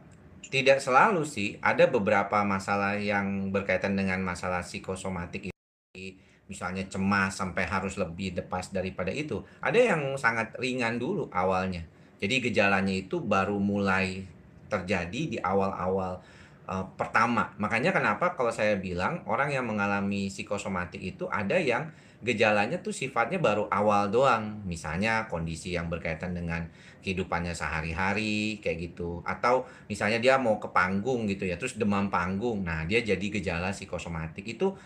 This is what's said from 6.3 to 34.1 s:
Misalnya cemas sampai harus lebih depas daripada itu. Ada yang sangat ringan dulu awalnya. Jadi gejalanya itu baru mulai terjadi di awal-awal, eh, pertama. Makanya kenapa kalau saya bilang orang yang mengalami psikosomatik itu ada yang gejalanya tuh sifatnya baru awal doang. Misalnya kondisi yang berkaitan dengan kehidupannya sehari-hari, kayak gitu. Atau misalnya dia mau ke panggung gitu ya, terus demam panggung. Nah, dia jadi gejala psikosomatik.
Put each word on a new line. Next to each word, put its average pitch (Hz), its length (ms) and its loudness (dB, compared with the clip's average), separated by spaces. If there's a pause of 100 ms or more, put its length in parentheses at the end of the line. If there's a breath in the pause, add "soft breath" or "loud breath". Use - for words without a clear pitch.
Misalnya 95 400 -6
cemas 98 500 2
sampai 92 300 -4
harus 95 320 -2
lebih 90 400 -4
depas 92 320 -6
daripada 92 400 -4
itu. 117 320 -4 (180 loud breath)
Ada 202 380 2
yang 139 180 -2
sangat 113 460 0
ringan 120 400 -2
dulu 156 320 -2
awalnya. 92 480 0 (400 loud breath)
Jadi 127 240 0
gejalanya 98 480 4
itu 95 260 -2
baru 101 380 2
mulai 95 640 0 (480)
terjadi 92 520 -2 (120)
di - 80 -4
awal-awal, 92 800 0 (460 loud breath)
eh, 95 180 -4 (100)
pertama. 117 640 2
Makanya 113 320 2
kenapa 156 440 2
kalau 117 160 2
saya 107 280 2
bilang 92 480 -4
orang 131 240 0
yang 131 160 -2
mengalami 101 640 0
psikosomatik 95 720 -6
itu - 240 -6
ada 101 320 0
yang 147 320 0 (260 loud breath)
gejalanya 110 640 2
tuh - 80 -8
sifatnya 135 480 -2
baru 104 320 2
awal 101 400 4
doang. 107 560 2
Misalnya 92 640 -2
kondisi 82 480 -4
yang 85 80 -4
berkaitan 85 480 -6
dengan 85 320 -4 (400 loud breath)
kehidupannya 87 480 -2
sehari-hari, 95 1040 -2
kayak 85 340 -4
gitu. 85 300 -8
Atau 123 480 0 (160 loud breath)
misalnya 107 320 0
dia 127 240 4
mau 110 160 4
ke - 160 -8
panggung 101 560 2
gitu 98 160 -2
ya, 87 160 -4
terus 123 160 -6
demam 101 320 2
panggung. 98 560 -2
Nah, 82 240 -2
dia 113 160 2
jadi 98 240 0
gejala 92 400 -2
psikosomatik. 85 760 -8